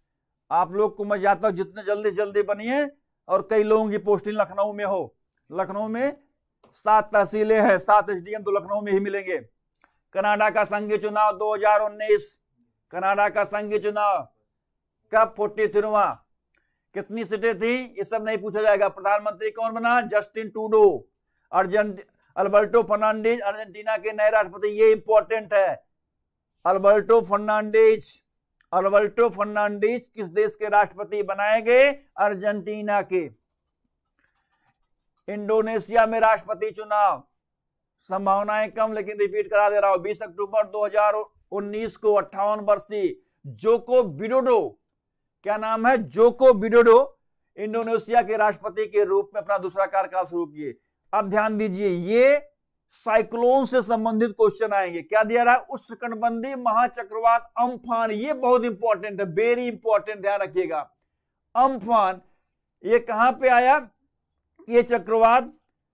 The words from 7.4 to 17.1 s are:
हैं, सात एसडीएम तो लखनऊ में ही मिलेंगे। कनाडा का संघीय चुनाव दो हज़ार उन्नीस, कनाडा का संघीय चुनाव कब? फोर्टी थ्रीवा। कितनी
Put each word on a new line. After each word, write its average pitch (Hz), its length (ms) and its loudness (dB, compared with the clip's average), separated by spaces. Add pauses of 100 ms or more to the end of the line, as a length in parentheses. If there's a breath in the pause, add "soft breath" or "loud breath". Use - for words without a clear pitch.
हैं, 202 180 4
सात 202 300 2
एसडीएम 202 320 -8
तो 202 100 -6
लखनऊ 202 300 -2
में 208 100 -6
ही 196 80 2
मिलेंगे। 196 380 -4 (760)
कनाडा 208 360 0
का 214 140 0
संघीय 208 340 -4
चुनाव 208 400 0
दो 214 180 -2
हज़ार 208 260 2
उन्नीस, 208 580 -2 (520)
कनाडा 196 380 0
का 208 140 -2
संघीय 208 360 -4
चुनाव 208 540 -2 (840)
कब? 220 220 4
फोर्टी 208 300 -2
थ्रीवा। 208 580 0 (680)
कितनी 202 320 -8